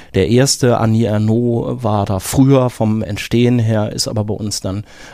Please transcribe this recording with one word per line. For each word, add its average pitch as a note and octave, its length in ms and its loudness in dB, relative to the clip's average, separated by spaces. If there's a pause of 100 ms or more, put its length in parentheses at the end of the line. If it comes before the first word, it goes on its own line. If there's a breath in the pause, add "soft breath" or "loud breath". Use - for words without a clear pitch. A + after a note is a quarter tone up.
(160 loud breath)
der F#2+ 140 2
Erste. A#2+ 500 2
Annie A2 260 2
Ernaux A2+ 760 0
war G#2 220 0
da G2 140 -2
früher C3+ 500 2
vom A2 320 -2
Entstehen A#2+ 580 0
her, A2 340 0
ist - 160 -6
aber G#2+ 160 -2
bei G#2+ 80 -4
uns G#2 260 -6
dann G2+ 240 -6 (300 loud breath)